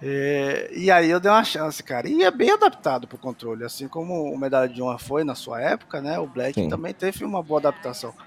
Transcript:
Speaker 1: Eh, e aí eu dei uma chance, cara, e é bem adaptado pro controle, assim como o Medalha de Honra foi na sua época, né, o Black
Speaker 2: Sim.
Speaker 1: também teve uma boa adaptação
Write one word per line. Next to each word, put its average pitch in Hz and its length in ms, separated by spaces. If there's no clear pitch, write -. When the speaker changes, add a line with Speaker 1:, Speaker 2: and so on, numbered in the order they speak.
Speaker 1:
Eh, 139 760
e 180 160
aí 170 200
eu 175 100
dei 196 100
uma 220 140
chance, 156 380
cara, 123 260
e 311 140
é 370 80
bem 330 220
adaptado 381 560
pro 127 100
controle, 117 460
assim 127 240
como 165 440
o 135 60
Medalha 131 300
de 123 140
Honra 123 160
foi 147 260
na 139 100
sua 117 260
época, 170 400
né, 151 180
o 165 80
Black 127 280
Speaker 2:
Sim. 165 140
Speaker 1:
também 165 260
teve - 300
uma 196 180
boa 151 180
adaptação 127 520